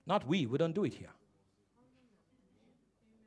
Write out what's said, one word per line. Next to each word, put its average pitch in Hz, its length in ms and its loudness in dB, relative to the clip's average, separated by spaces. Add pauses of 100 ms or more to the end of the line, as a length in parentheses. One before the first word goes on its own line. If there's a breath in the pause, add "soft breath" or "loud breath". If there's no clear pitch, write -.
not 202 200 0
we, 156 200 2
we 123 120 0
don't 165 160 2
do 202 100 0
it 120 100 -2
here. - 160 -16 (2250)